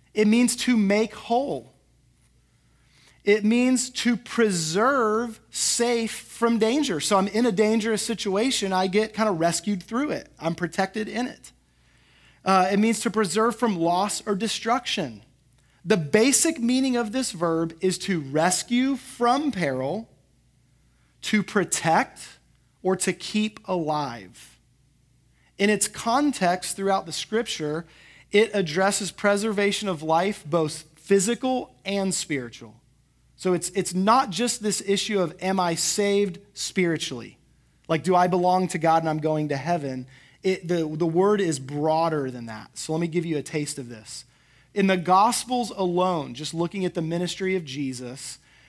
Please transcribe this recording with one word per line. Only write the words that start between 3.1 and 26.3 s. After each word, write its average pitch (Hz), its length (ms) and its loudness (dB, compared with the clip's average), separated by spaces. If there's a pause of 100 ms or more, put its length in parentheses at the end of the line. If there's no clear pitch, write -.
It 208 200 4
means 247 460 2
to 240 260 0
preserve 214 1200 0 (100)
safe 233 640 0
from - 460 0
danger. 220 420 2
So 202 160 2
I'm 196 120 4
in 220 180 2
a 226 60 2
dangerous 214 500 2
situation. 208 720 -2
I 185 140 2
get 208 260 0
kinda 214 180 2
rescued 170 500 0
through 277 280 -4
it. 147 180 -8 (100)
I'm 165 180 -4
protected 190 520 -4
in 226 200 -4
it. - 240 -18 (920)
Uh, 190 260 4
it 202 80 2
means 220 220 4
to 226 100 0
preserve 220 460 0
from 214 220 0
loss 175 480 0
or 208 80 -2
destruction. 202 880 -4 (600)
The 196 140 2
basic 247 640 2
meaning 254 360 2
of 214 160 -2
this 254 200 -2
verb 165 480 -2
is 185 200 0
to 180 200 -2
rescue 185 760 0
from 254 540 0
peril, 156 600 -4 (1120)
to 214 200 0
protect, - 760 0 (640)
or 185 140 0
to - 180 -2
keep 214 520 -4
alive. 147 920 -6 (960)
In 202 140 4
its 202 180 2
context 233 880 0